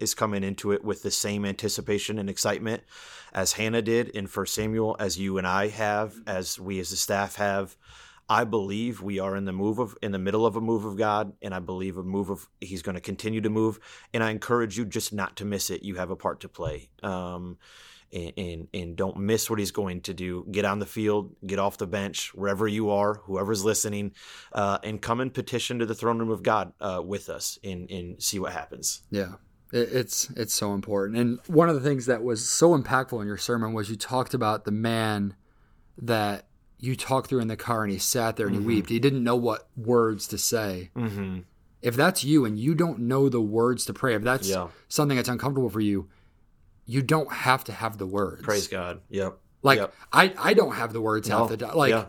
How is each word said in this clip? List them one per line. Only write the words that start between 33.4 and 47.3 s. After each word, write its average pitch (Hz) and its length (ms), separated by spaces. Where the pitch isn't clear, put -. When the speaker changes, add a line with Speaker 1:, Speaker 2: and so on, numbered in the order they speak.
Speaker 2:
was 107 160
you 113 60
talked 127 380
about 113 320
the 107 60
man 107 640
that 107 460
you 123 160
talked 131 320
through 127 140
in 110 80
the 110 80
car 113 260
and 101 80
he 95 80
sat 113 380
there 107 100
and 98 80
he 101 60
Speaker 1:
Mm-hmm. 113 160
Speaker 2:
wept. 95 120
He 117 100
didn't 135 240
know 120 120
what 117 400
words 113 540
to 104 80
say. 98 580
Speaker 1:
Mm-hmm. 98 440
Speaker 2:
If 117 140
that's 160 280
you 139 220
and 107 120
you 131 160
don't 165 260
know 131 300
the 120 120
words 113 440
to 117 80
pray, 123 220
if 104 60
that's 123 280
Speaker 1:
Yeah. 90 200
Speaker 2:
something 143 300
that's 120 120
uncomfortable 127 400
for 107 120
you, 101 280
you 127 160
don't 147 300